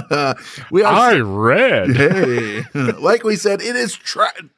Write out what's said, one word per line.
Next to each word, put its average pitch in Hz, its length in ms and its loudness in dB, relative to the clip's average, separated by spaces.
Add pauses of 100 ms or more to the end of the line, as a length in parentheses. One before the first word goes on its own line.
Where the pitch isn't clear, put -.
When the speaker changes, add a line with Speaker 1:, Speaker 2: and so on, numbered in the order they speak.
(720)
Speaker 1:
we 190 140 2
also 214 320 4
Speaker 2:
I - 20 2
read. 123 800 2
Speaker 1:
Hey, 127 720 0
<laughs> - 60 -12
like 147 500 0
we 214 100 0
said, 202 260 -2
it 233 140 -6
is 240 200 -4
tra-, - 360 -4 (280)